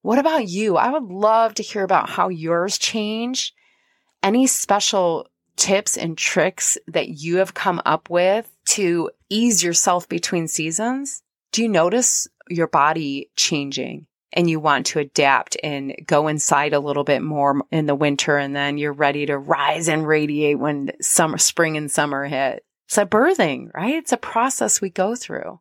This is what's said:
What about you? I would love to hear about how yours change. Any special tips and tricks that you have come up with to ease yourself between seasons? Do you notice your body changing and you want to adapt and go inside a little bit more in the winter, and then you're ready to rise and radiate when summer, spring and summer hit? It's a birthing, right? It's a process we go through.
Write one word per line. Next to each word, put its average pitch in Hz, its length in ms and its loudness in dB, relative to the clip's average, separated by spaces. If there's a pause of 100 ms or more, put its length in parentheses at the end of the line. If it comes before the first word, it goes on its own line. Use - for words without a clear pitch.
What 226 180 2
about 294 280 2
you? 185 300 0
I 240 120 2
would 262 220 -4
love 220 440 2
to 214 80 -6
hear 202 200 -4
about 180 260 2
how 185 200 -2
yours 170 480 -2
change. 226 760 -4 (680)
Any 240 260 4
special 190 800 0 (300)
tips 196 400 0
and 165 200 -4
tricks - 600 0 (100)
that 160 220 -2
you 165 280 -4
have 190 160 2
come 175 320 -2
up - 240 0
with 185 400 2 (180)
to 175 420 0 (200)
ease 220 340 2
yourself 175 440 2
between 170 400 -2
seasons? 226 760 -4 (280)
Do 220 120 0
you 226 60 2
notice 196 580 2 (220)
your 165 180 0
body 147 680 0
changing 139 720 -4 (240)
and 175 180 2
you 160 100 0
want 147 280 2
to 156 120 -2
adapt 139 640 2
and 139 320 -6 (100)
go 151 220 2
inside 151 460 2
a 143 60 2
little 143 240 -2
bit 139 180 0
more 143 400 0 (100)
in 160 140 0
the 143 100 2
winter, 143 420 2
and 139 180 -4
then 143 220 -2
you're 147 160 -4
ready 147 320 0
to 143 120 -2
rise 151 500 0
and 156 200 0
radiate 151 520 2
when 143 320 -4 (100)
summer, - 360 2
spring 160 380 0
and 151 160 -6
summer 143 340 -2
hit? 135 380 -2 (240)
It's - 100 0
a 202 80 4
birthing, 185 680 2
right? 233 220 -2
It's 320 180 -2
a 233 40 0
process - 640 0
we 190 100 -4
go 196 260 -2
through. - 460 -10